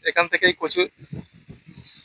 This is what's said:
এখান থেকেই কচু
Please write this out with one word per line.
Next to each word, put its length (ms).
এখান 220
থেকেই 320
কচু 280